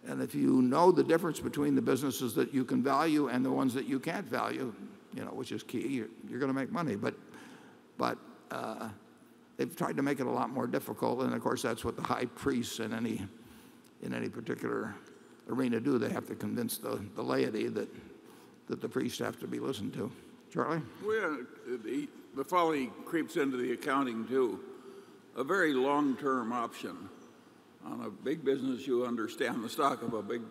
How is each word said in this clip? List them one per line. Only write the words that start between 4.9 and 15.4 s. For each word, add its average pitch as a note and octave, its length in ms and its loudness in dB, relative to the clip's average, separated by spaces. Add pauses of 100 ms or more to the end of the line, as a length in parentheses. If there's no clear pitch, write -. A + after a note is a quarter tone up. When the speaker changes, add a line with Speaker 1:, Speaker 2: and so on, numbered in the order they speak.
Speaker 1:
you A2 100 -6
know, - 60 -8
which A2+ 220 -8
is G#2+ 100 -6
key, - 240 -4
you're, A#2+ 220 -2 (200)
you're B2 120 -6
gonna C3+ 120 0
make C3+ 200 -2
money. D3+ 240 0
But, A#2+ 180 -2 (840)
but, B2 220 0 (320)
uh, A2+ 380 -6 (680)
they've B2+ 200 0
tried D3+ 200 0
to C#3+ 60 0
make C#3 160 0
it B2+ 80 0
a B2 40 0
lot A#2+ 200 0
more A#2+ 160 -2
difficult, B2 560 0
and B2 120 2
of A#2 60 -2
course B2 220 2
that's A#2 220 -2
what A#2 120 -2
the - 60 -4
high A#2+ 240 0
priests A#2 540 -2
in A2 120 -2
any, A2 340 -2 (760)
in B2 100 -6
any A#2 160 -4
particular A2+ 680 -4 (540)